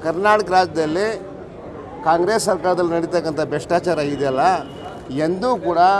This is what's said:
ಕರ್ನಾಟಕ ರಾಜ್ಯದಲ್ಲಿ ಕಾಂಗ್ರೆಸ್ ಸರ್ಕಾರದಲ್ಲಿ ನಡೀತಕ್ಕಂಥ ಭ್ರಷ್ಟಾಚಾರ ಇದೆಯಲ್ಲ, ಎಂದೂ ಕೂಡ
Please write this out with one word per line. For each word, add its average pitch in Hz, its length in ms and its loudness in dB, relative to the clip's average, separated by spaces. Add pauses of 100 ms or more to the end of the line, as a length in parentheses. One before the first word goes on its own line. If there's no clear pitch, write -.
ಕರ್ನಾಟಕ 190 480 2
ರಾಜ್ಯದಲ್ಲಿ 170 560 2 (960)
ಕಾಂಗ್ರೆಸ್ 175 420 2
ಸರ್ಕಾರದಲ್ಲಿ 180 460 0
ನಡೀತಕ್ಕಂಥ 165 500 -2
ಭ್ರಷ್ಟಾಚಾರ 160 560 0
ಇದೆಯಲ್ಲ, 143 460 0 (840)
ಎಂದೂ 190 300 0
ಕೂಡ 170 220 -2 (220)